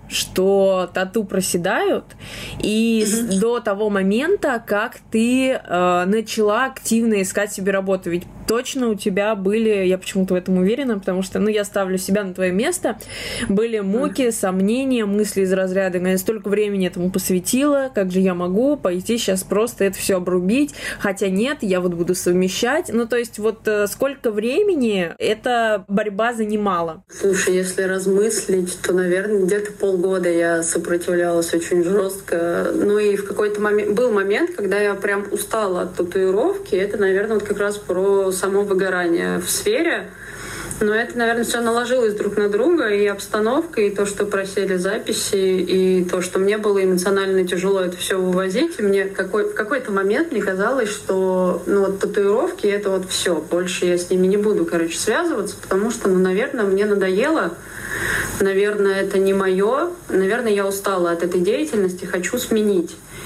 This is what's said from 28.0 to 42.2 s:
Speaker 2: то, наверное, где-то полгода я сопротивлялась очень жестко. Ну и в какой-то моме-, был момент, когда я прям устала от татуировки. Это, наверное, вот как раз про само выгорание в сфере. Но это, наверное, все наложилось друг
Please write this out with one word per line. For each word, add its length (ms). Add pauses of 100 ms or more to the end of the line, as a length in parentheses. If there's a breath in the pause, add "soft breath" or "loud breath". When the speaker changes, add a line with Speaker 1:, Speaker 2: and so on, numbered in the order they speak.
Speaker 2:
то, 100
наверное, 520
где-то 260
полгода 580
я 340
сопротивлялась 920
очень 300
жестко. 920
Ну 240
и 160
в 120
какой-то 340
моме-, 280
был 220
момент, 440
когда 240
я 140
прям 380
устала 500
от 140
татуировки. 800
Это, 220
наверное, 420
вот 80
как 120
раз 180
про 540
само 320
выгорание 760
в 100
сфере. 600 (720 loud breath)
Но 120
это, 240
наверное, 280
все 160
наложилось 540
друг 220